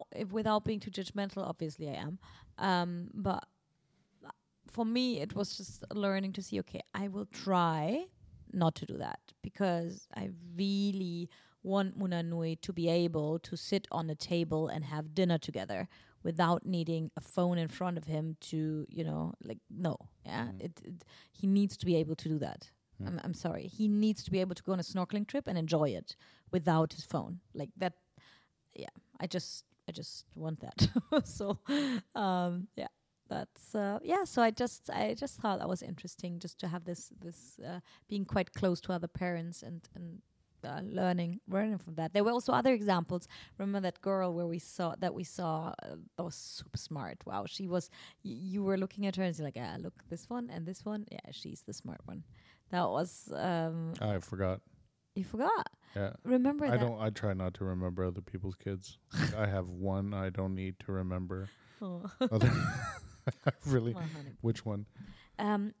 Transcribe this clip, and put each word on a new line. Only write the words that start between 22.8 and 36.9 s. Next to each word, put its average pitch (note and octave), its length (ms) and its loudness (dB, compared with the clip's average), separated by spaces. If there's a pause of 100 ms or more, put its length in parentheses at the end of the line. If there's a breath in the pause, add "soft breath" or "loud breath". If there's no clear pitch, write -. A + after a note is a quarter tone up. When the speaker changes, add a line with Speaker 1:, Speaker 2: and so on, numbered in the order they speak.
Speaker 2:
Mm. G2 60 -4
Speaker 1:
I'm, F3 160 -2
I'm F3 100 -2
sorry. E3 320 -4
He G#3+ 220 0
needs G#3 360 4
to - 60 -6
be F#3+ 100 4
able F#3 140 0
to - 80 -10
go F#3 100 0
on F#3 80 2
a E3 40 -2
snorkeling G3+ 420 -2
trip - 220 -2
and F3+ 100 0
enjoy D#3 320 4
it - 260 -6 (340 loud breath)
without D#3+ 440 6
his - 100 -10
phone. F3 360 -4 (140)
Like C#3+ 220 -6
that, F3+ 180 0 (800 loud breath)
yeah. - 140 -10 (320)
I - 60 -2
just, - 380 -6 (240)
I E3+ 40 -6
just - 320 -12 (100)
want D#3+ 260 -6
that. - 280 4 (180)
<laughs> D4+ 180 6
So, - 340 -2 (560 loud breath)
um, F3+ 640 0
yeah, - 120 -4 (400)
that's, - 460 -6
uh, G#3 280 0
yeah. F4+ 220 2
So B3+ 180 4
I A3+ 100 8
just, - 380 -4
I G#3+ 240 2
just C4+ 260 -6
thought G3+ 180 2
that - 100 -2
was F3+ 140 0
interesting, F3 560 -8
just E3+ 220 -12
to F#3+ 80 -4
have E3+ 160 -4
this, F3 260 -8 (100)